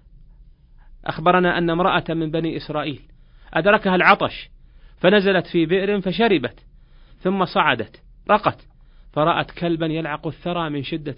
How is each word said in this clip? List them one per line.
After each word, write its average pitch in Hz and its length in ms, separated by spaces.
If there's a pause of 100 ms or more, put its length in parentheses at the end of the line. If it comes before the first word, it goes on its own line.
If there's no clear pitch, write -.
(1040)
أخبرنا 180 540
أن 170 120
امرأة 170 380
من 160 220
بني 160 260
إسرائيل 147 440 (540)
أدركها 196 400
العطش 175 540 (480)
فنزلت 190 500
في 165 200
بئر 196 340
فشربت، 180 680 (520)
ثم 185 260
صعدت 143 580 (280)
رقت - 360 (460)
فرأت 156 380
كلبا 165 360
يلعق 156 400
الثرى 170 440
من 143 120
شدة 143 360